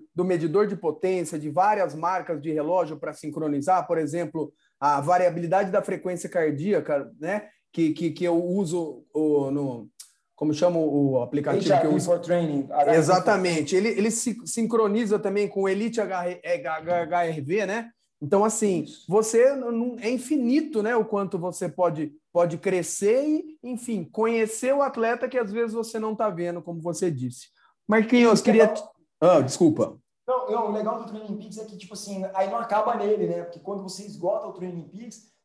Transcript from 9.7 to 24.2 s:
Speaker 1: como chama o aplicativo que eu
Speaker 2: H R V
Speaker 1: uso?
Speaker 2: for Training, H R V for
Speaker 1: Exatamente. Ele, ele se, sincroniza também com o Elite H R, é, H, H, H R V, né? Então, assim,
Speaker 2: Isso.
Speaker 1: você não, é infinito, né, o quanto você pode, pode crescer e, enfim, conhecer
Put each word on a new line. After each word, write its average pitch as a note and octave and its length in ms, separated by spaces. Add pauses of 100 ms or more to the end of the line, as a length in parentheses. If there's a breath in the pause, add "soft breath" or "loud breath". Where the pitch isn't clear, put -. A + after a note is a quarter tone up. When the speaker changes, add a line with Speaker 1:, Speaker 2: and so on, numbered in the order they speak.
Speaker 1:
como D3+ 160
chama F3 260
o C#3+ 440
aplicativo C#3+ 420
que - 60
eu F3+ 60
Speaker 2:
H - 80
R D3+ 40
V D3+ 80
Speaker 1:
uso? - 100
Speaker 2:
for F3 140
Training, D#3 500
H - 40
R C#3+ 100
V - 0
for E3 140
Speaker 1:
Exatamente. F3+ 760
Ele, G3 140
ele A3 220
se, A3+ 260 (100)
sincroniza A3 720
também G3+ 300
com G3 140
o G3 60
Elite A3 300
H F#3 280
R, F3 160
é, F3 140
H, E3+ 200
H, E3+ 280
H F3 200
R D#3+ 160
V, F3+ 260
né? A3+ 240 (320)
Então, G3 220
assim, G3+ 380
Speaker 2:
Isso. - 260
Speaker 1:
você A3+ 480
não, A#3+ 420
é G#3 120
infinito, B3+ 720
né, A3+ 120
o A3 120
quanto G3 320
você F3 320
pode, D#3+ 420 (180)
pode E3+ 280
crescer G3+ 680
e, D#4 360
enfim, A#3 420
conhecer A3+ 680